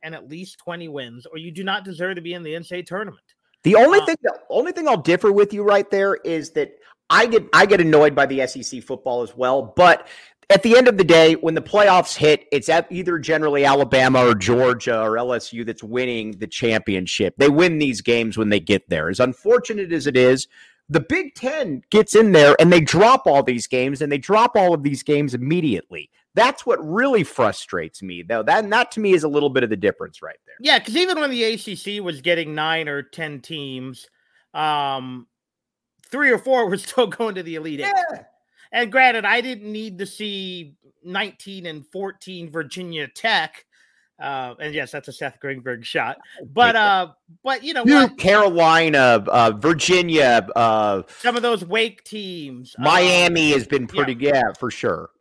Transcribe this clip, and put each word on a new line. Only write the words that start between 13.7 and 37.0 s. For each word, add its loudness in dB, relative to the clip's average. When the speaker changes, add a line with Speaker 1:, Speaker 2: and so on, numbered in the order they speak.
Speaker 2:
or 4
Georgia 0
or -2
L -4
S -8
U -10
that's -10
winning -6
the -10
championship. -2
They 4
win 2
these -4
games -2
when -2
they 2
get -2
there. -4
As -4
unfortunate -2
as -4
it 0
is, 4
the 0
Big -4
Ten -6
gets 4
in 6
there 8
and 6
they 6
drop 4
all 4
these -2
games, -2
and -4
they -2
drop 2
all 4
of -2
these -4
games 0
immediately. -4
That's 0
what 0
really 0
frustrates -4
me, -12
though. -4
That, 0
that 0
to -8
me 2
is 4
a 0
little 0
bit 0
of 0
the -4
difference -4
right -18
there. -20
Speaker 1:
Yeah, 2
'cause -8
even -2
when -2
the -4
A -2
C -14
C -10
was -10
getting -4
nine -4
or -6
ten -14
teams, -14
um, -6
three 0
or 2
four 0
<laughs> -4
were -4
still -2